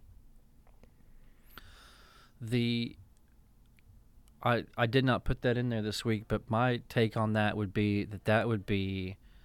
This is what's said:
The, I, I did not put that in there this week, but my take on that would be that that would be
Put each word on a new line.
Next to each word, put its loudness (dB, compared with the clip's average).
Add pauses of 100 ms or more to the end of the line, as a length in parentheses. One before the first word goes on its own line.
(2500)
The, 0 (1500)
I, 2 (120)
I 0
did 2
not 2
put -2
that 2
in -2
there -2
this -4
week, 0
but -2
my 0
take 2
on 2
that 2
would -4
be 2
that -10
that 4
would -2
be -2 (300)